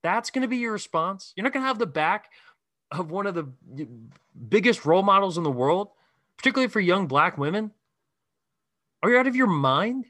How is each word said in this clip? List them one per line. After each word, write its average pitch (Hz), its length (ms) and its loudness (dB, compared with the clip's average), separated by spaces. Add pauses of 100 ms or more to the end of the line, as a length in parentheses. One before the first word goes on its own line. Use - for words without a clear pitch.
That's 214 260 -2
gonna 254 200 -2
be 247 80 -4
your 233 160 -4
response? 185 640 -6
You're 190 100 -6
not 262 80 -2
gonna 262 120 -4
have 254 140 -4
the 226 80 -2
back 160 420 -2 (640)
of 160 180 -8
one 196 160 -6
of 196 80 -4
the 156 160 -6 (960)
biggest 208 380 2
role 170 160 6
models 196 360 4
in 170 60 -4
the 151 60 0
world, 147 400 0 (480)
particularly 262 320 0
for 214 120 -2
young 185 260 2
black 143 300 0
women? 196 340 -4 (1300)
Are 208 80 2
you 240 60 4
out 254 100 2
of 247 80 -2
your 254 120 2
mind? 175 640 0